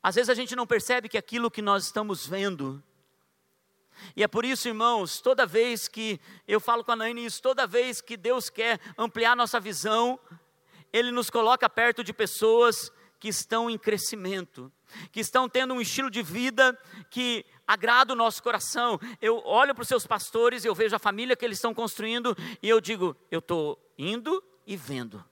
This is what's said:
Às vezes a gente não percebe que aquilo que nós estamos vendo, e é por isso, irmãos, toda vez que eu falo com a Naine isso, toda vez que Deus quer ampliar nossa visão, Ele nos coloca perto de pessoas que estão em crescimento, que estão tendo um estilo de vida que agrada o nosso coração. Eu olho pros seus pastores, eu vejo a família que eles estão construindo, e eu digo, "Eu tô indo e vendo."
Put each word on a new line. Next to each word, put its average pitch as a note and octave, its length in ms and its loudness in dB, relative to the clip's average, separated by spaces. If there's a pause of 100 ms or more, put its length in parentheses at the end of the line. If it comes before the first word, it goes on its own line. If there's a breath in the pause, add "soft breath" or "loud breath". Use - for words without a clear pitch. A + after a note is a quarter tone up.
Às F#3 120 0
vezes A3+ 160 2
a B3+ 60 4
gente A#3 200 -6
não A#3+ 120 -4
percebe A#3+ 420 0
que - 80 -4
aquilo A#3 320 -2
que A3 120 -8
nós G3+ 240 2
estamos G#3 420 -6
vendo, D3+ 560 -6 (1300 loud breath)
e G#3 80 0
é G#3 40 2
por A3+ 160 -2
isso, B3 240 -4
irmãos, A3+ 540 0
toda B3+ 240 4
vez A3+ 420 0
que A3 320 -6 (280 loud breath)
eu G#3 120 2
falo A#3 240 0
com A#3+ 80 -2
a A#3 40 2
Naine A#3 300 -6
isso, - 160 -8
toda B3+ 240 2
vez A#3+ 360 0
que A#3 160 -14
Deus A#3 320 -2
quer A3+ 300 -2 (180 loud breath)
ampliar A#3 380 2
nossa A#3+ 240 0
visão, A3 600 0 (720 soft breath)
Ele A#3+ 200 0
nos A#3+ 180 -2
coloca A#3 400 4
perto A#3 340 0
de G3 100 -8
pessoas A3+ 760 2 (260 soft breath)
que G#3+ 120 -8
estão A#3 400 -2
em A3+ 80 -4
crescimento, F#3 960 -6 (400 loud breath)
que A3 100 -6
estão B3+ 260 2
tendo B3+ 260 0
um B3 80 -2
estilo C4 300 -2
de G#3+ 100 -4
vida B3 560 2 (320 loud breath)
que A#3+ 360 -4 (200 soft breath)
agrada A#3 480 4
o - 20 -2
nosso A3+ 280 0
coração. A3+ 560 0 (220 loud breath)
Eu A3+ 240 0
olho C4 280 6
pros A3+ 140 -6
seus B3 180 2
pastores, A3+ 600 0
eu G#3 100 2
vejo G#3+ 200 2
a G#3+ 40 2
família A3 360 0
que A#3+ 100 -6
eles G#3 120 -4
estão A#3 160 -2
construindo, A3+ 640 -2 (260 loud breath)
e G3 60 -4
eu A3+ 140 6
digo, F3+ 340 -2 (160)
"Eu E3 100 -2
tô D#3 380 -4 (180)
indo A#3 460 -4 (240)
e G3 80 -8
vendo." B2 560 -10